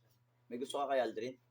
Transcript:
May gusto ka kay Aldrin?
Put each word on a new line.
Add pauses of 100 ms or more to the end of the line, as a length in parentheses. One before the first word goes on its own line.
(500)
May
gusto
ka
kay
Aldrin? (140)